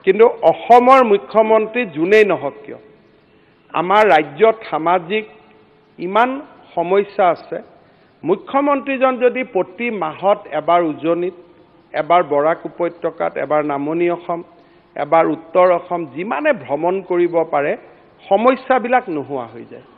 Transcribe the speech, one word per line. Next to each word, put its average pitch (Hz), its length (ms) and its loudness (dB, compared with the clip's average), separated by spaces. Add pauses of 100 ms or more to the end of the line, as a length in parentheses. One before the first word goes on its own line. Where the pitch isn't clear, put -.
কিন্তু 202 200 6 (260)
অসমৰ 247 500 6 (100)
মুখ্যমন্ত্ৰী 220 680 0 (140)
যোনেই 196 360 4
নহওক 139 320 -6
কিয়, 120 160 -18 (920)
আমাৰ 185 300 2 (100)
ৰাজ্যত 156 440 2 (140)
সামাজিক 175 540 -2 (760)
ইমান 202 300 0 (460)
সমস্যা 196 500 -2 (100)
আছে, - 220 -14 (680)
মুখ্যমন্ত্ৰীজন 262 920 -2 (120)
যদি 247 160 0 (120)
প্ৰতি 233 340 -4 (160)
মাহত 165 360 -2 (200)
এবাৰ 165 220 2 (100)
উজনিত, 170 440 -4 (580)
এবাৰ 156 280 0 (100)
বৰাক 151 280 0 (100)
উপত্যকাত, 170 640 -6 (120)
এবাৰ 151 200 0
নামনি 151 440 -4
অসম, 170 300 -6 (560)
এবাৰ 156 300 2 (100)
উত্তৰ 180 320 0 (120)
অসম, 175 220 -8 (140)
যিমানে 247 360 -4 (120)
ভ্ৰমণ 151 320 -2 (140)
কৰিব 175 260 0 (180)
পাৰে, 147 180 -2 (580)
সমস্যাবিলাক 247 760 0 (100)
নোহোৱা 131 380 -8
হৈ 117 180 -18
যায়। 120 140 -20 (120)